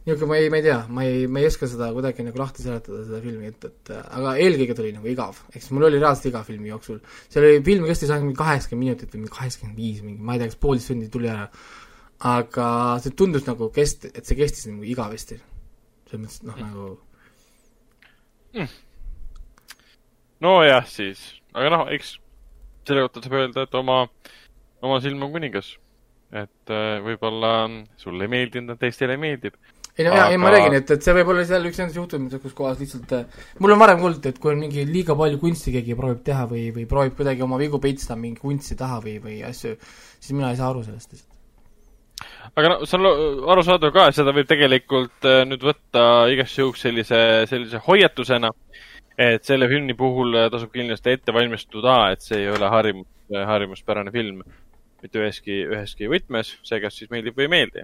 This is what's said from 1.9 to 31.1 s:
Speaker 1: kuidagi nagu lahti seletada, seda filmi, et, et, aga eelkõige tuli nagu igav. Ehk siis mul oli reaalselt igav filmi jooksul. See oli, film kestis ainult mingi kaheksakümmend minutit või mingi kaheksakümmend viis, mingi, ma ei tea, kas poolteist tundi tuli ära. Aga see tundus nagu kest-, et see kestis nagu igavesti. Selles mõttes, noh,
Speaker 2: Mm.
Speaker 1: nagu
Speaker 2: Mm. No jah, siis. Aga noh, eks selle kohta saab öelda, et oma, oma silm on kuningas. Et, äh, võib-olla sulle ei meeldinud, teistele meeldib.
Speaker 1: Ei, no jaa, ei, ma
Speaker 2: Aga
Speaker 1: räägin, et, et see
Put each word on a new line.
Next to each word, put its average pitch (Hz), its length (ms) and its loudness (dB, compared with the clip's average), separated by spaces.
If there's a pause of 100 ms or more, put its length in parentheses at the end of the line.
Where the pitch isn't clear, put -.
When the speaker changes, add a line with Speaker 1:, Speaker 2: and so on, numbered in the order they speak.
Speaker 1:
kuidagi 127 340 -6
nagu 120 120 -10
lahti 131 240 -8
seletada, 113 420 -10
seda 110 180 -10
filmi, 110 280 -12
et, - 200 -18
et, - 240 -20
aga 131 440 -8
eelkõige 139 360 2
tuli 110 180 -6
nagu 107 140 -12
igav. 120 400 -8
Ehk - 160 -20
siis - 80 -16
mul 143 160 2
oli 147 160 4
reaalselt 143 280 2
igav 113 160 -10
filmi 107 240 -12
jooksul. 107 280 -14 (280)
See 147 160 0
oli, 147 200 8
film 180 240 2
kestis 156 240 0
ainult 147 160 0
mingi 139 160 -4
kaheksakümmend 131 440 0
minutit 120 280 -6
või 110 80 -10
mingi 107 120 -12
kaheksakümmend 117 440 -10
viis, 107 240 -8
mingi, 104 160 -14
ma 113 160 -6
ei 123 80 -2
tea, 113 80 -6
kas - 120 -12
poolteist 135 280 0
tundi 113 200 -6
tuli 117 200 -4
ära. 104 160 -8 (760)
Aga 120 460 0 (320)
see 127 160 -8
tundus 165 320 0
nagu 113 240 -6
kest-, - 400 -2
et - 160 -18
see 127 120 0
kestis 139 280 -2
nagu 104 160 -14
igavesti. 110 560 -10 (720)
Selles 110 160 -12
mõttes, - 160 -20
noh, 107 160 -16
Speaker 2:
Mm. 110 80 -14
Speaker 1:
nagu 101 320 -14 (1500)
Speaker 2:
Mm. 185 160 -8 (1700)
No 180 180 6
jah, 131 260 6
siis. 98 360 -8 (280)
Aga 135 220 -2
noh, 160 180 2
eks - 260 -8 (680)
selle 139 240 0
kohta 120 180 -10
saab 135 140 -6
öelda, 131 260 -4
et 131 100 -14
oma, 127 280 0 (800)
oma 131 180 0
silm 139 240 -6
on 143 80 -10
kuningas. 135 400 -8 (580)
Et, 104 200 -10 (160)
äh, 107 340 -4
võib-olla 113 520 -2 (440)
sulle 92 300 -8
ei 113 60 -6
meeldinud, 120 460 -6
teistele 127 380 -2
meeldib. 143 380 -8 (380)
Speaker 1:
Ei, 165 100 -4
no 170 80 4
jaa, 185 200 6
ei, 180 80 2
ma 180 120 4
Speaker 2:
Aga 208 80 10
Speaker 1:
räägin, 196 160 6
et, 135 160 0
et 147 160 2
see 180 80 6